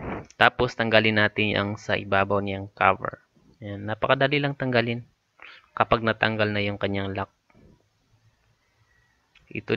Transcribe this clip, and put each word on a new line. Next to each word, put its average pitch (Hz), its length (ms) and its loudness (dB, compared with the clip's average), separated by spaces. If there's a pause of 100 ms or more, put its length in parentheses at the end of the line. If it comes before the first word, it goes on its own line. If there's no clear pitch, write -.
(380)
Tapos, 123 400 2
tanggalin 110 400 2
natin 104 400 2
ang 101 120 0 (120)
sa 101 160 -2
ibabaw 101 480 0
niyang 98 320 -6
cover. 95 480 0 (320)
Yan. 101 320 -10
Napakadali 135 480 2
lang 143 160 0
tanggalin 120 480 -2 (720)
kapag 113 320 2
natanggal 110 480 0
na 104 80 0
yung 101 160 -2
kanyang 98 400 -2
lock. 98 160 -6 (2250)
Ito 110 280 -6